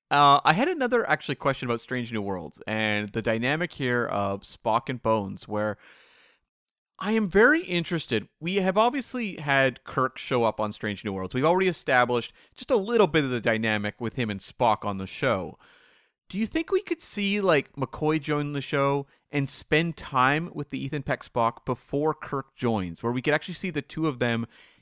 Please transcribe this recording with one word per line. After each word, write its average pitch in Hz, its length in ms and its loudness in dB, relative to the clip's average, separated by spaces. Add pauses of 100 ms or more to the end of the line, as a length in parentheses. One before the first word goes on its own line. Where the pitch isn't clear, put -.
(100)
Uh, 143 340 8
I 151 100 6
had 247 140 2
another, 254 400 0
actually, 147 280 -2
question 135 320 -4
about 117 120 -2
Strange 123 320 -6
New 107 100 -2
Worlds 92 440 -6
and 107 440 -2
the 113 120 -4
dynamic 123 500 -2
here 123 340 -2
of 101 360 -2
Spock - 460 -2
and 127 140 -6
Bones, 101 440 -2
where 104 320 -4 (1200)
I 196 140 -4
am 220 160 2
very 240 340 6
interested. 165 680 -2 (120)
We 175 160 -4
have 185 200 0
obviously 240 600 0
had 135 480 2
Kirk - 340 -2
show 123 260 0
up 107 160 2
on 107 120 -2
Strange 104 320 -6
New 104 80 -2
Worlds. 92 200 -4
We've 127 120 0
already 180 240 4
established 123 640 2 (240)
just - 160 -8
a 262 40 4
little 214 300 4
bit 151 180 2
of 131 60 -2
the 123 100 -2
dynamic 110 600 0
with 113 160 -6
him 117 140 -2
and 98 100 -6
Spock - 440 0
on 101 140 -4
the 95 80 -6
show. 95 520 -2 (720)
Do 180 100 -8
you 220 80 0
think 330 240 -4
we 392 120 2
could - 180 -6
see, 202 400 -2
like, 165 340 2
McCoy 156 460 -2
join 147 320 -2
the 143 80 -4
show 139 460 0 (260)
and 139 160 0
spend 160 480 -2
time 143 560 2
with 147 180 -10
the 131 140 -8
Ethan 139 200 -6
Peck 135 200 -4
Spock 120 400 -2
before 147 500 -2
Kirk - 420 -10
joins, 98 460 -2
where 117 100 0
we 123 100 -4
could 143 120 2
actually 170 200 -4
see 185 160 -8
the 151 120 -4
two - 260 -4
of 131 100 -4
them 117 280 0 (360)